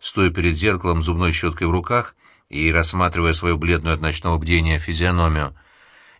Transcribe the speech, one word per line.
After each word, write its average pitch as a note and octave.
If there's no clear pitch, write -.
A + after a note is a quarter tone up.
стоя F#2
перед F2
зеркалом F2
с -
зубной E2+
щеткой E2+
в E2
руках A2+
и D#2+
рассматривая E2+
свою E2+
бледную D#2+
от D2
ночного D#2+
бдения D#2+
физиономию. D#2+